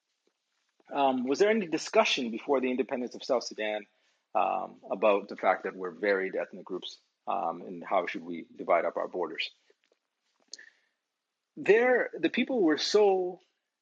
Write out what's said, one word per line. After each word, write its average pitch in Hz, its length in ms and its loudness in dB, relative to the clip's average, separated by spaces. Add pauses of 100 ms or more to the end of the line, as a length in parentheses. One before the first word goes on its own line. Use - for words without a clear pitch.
(920)
um, 131 340 2
was 135 120 0
there 208 120 6
any 220 160 0
discussion 156 640 0
before 131 300 0
the 127 100 0
independence 127 440 -4
of 107 80 -14
South 123 220 0
Sudan, 107 420 -6 (480)
um, 95 420 -2 (140)
about 104 380 2
the - 80 -12
fact 95 280 0
that 92 120 -6
we're 92 140 -6
varied 95 460 0
ethnic 87 280 -6
groups, - 340 -10 (280)
um, 87 400 -4
and 87 180 -12
how 90 220 0
should 85 180 -8
we 85 220 -10 (100)
divide 85 280 0
up 85 120 -4
our 87 120 -4
borders? 85 420 -6 (2000)
There, 233 640 4
the 160 120 0
people 247 320 0
were 156 160 4
so, 185 600 4 (420)